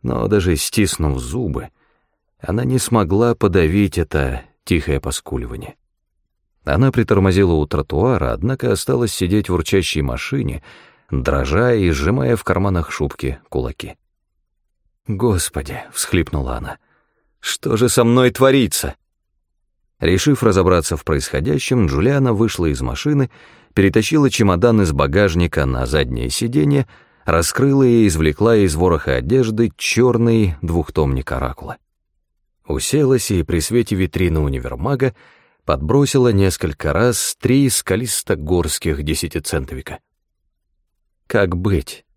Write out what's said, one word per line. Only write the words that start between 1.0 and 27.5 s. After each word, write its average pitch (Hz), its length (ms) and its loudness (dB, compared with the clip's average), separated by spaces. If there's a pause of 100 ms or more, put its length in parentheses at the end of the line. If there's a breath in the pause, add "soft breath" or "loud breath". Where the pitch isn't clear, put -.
зубы, 80 500 -6 (680)
она - 260 -4
не 127 140 0
смогла 110 560 2
подавить 92 640 2
это 67 460 -2 (200)
тихое 76 360 -2
поскуливание. 60 760 -10 (880)
Она 107 280 2
притормозила 98 640 4
у 76 120 2
тротуара, 73 640 -2
однако 120 400 -2
осталась 120 420 -2
сидеть 95 360 0
в 90 40 0
урчащей 85 480 0
машине, 71 600 -6 (460 loud breath)
дрожа 69 640 0
и 98 180 2
сжимая 113 440 0
в - 80 -8
карманах 90 480 -2
шубки 67 480 -6 (100)
кулаки. - 460 -8 (1120)
"Господи!" — 98 760 -4 (100)
всхлипнула 69 640 -4
она. - 200 -12 (640)
"Что - 360 -4
же 117 140 2
со 123 160 2
мной 123 260 4
творится?" 131 640 2 (1040)
Решив 95 440 2
разобраться 90 520 2
в - 80 -10
происходящем, 80 840 -2
Джулиана 120 460 0
вышла 101 340 0
из 65 140 -2
машины, 131 480 -2 (440 soft breath)
перетащила 110 560 2
чемодан 104 520 2
из 82 120 2
багажника 80 720 2
на 64 200 -2
заднее 62 440 -2
сиденье, 139 580 0 (380 soft breath)
раскрыла 123 580 2